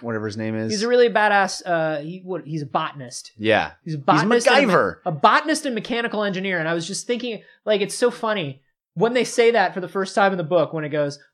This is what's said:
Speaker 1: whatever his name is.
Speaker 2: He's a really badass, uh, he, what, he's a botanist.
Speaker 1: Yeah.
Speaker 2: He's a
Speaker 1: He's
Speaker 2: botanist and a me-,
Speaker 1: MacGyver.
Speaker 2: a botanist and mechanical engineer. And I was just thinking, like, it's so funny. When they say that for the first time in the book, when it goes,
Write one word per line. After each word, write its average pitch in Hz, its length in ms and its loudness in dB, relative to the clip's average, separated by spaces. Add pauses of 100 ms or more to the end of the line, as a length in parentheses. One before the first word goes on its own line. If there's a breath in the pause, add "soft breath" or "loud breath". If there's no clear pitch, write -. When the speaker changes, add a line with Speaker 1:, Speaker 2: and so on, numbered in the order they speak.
Speaker 1:
whatever 110 260 -6
his 104 100 -6
name 110 180 -4
is. 110 180 -4
Speaker 2:
He's 208 100 -4
a 233 60 -2
really 247 200 6
badass, 202 580 2
uh, 160 340 0
he, 170 240 -12
what, 180 220 -8
he's 156 160 -6
a 139 40 -8
botanist. 139 720 -6
Speaker 1:
Yeah. 107 360 2 (120)
Speaker 2:
He's 160 100 -8
a 151 40 -8
Speaker 1:
He's 135 60 -12
Speaker 2:
botanist 226 420 2
and 254 100 6
a 277 100 4
me-, 202 60 2
Speaker 1:
MacGyver. 110 320 2
Speaker 2:
a 180 80 -2
botanist 294 540 2
and 254 80 -4
mechanical 226 480 -4
engineer. 190 360 -2
And 160 100 -2
I 165 60 0
was 165 120 -4
just 190 200 -10
thinking, 240 360 -6 (220 soft breath)
like, 208 160 2
it's 196 140 -4
so 240 160 2
funny. 196 520 -6 (320)
When 214 200 2
they 240 100 2
say 233 280 4
that 196 220 2
for 190 60 -4
the 180 80 -8
first 190 260 -4
time 196 180 4
in 185 60 -4
the 175 60 -4
book, 151 280 2
when 160 120 -6
it 147 60 -8
goes, 147 280 -2 (160 soft breath)